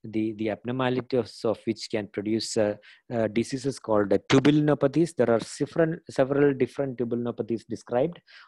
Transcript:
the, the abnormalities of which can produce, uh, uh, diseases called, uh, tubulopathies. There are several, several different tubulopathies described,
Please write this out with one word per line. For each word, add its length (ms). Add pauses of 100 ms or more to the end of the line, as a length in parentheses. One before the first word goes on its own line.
the, 300
the 160
abnormalities 920
of 220
which 260
can 160
produce, 500
uh, 160 (400)
uh, 140
diseases 500
called, 340
uh, 60 (120)
tubulopathies. 840
There 140
are 120
several, 540 (140)
several 460
different 420
tubulopathies 720
described, 500 (280)